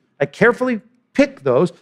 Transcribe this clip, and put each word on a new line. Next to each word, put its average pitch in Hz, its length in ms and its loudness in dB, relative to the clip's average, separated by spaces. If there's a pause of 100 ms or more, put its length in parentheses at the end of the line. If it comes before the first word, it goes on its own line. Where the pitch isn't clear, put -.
(180)
I 143 80 -2
carefully 233 540 -2 (320)
pick 277 320 -2
those 139 380 0